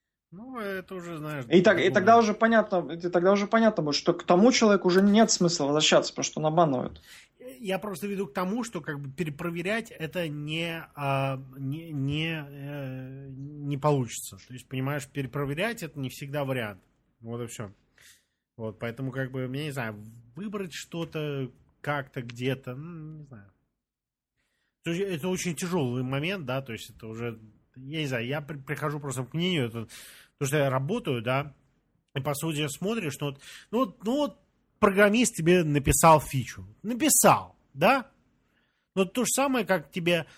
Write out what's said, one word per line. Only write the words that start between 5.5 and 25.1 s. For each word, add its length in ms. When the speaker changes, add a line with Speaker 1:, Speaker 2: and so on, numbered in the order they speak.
Speaker 2:
возвращаться, 460
потому 120
что 160
он 60
обманывает. 540
Speaker 1:
Я 180
просто 280
веду 200
к 80
тому, 300
что 160
как 200
бы 100
перепроверять 800
это 380
не, 540
а, 440
не, 340
не, 560
э, 800
не 460
получится. 600
То 60
есть, 140
понимаешь, 380
перепроверять — 760
это 160
не 100
всегда 360
вариант. 360
Вот 220
и 40
всё. 240
Вот, 220
поэтому, 340
как 200
бы, 100
я 60
не 240
знаю, 240
выбрать 360
что-то 800
как-то 420
где-то, 540
ну, 420
не 80
знаю. 240
То 80
есть 100
это 260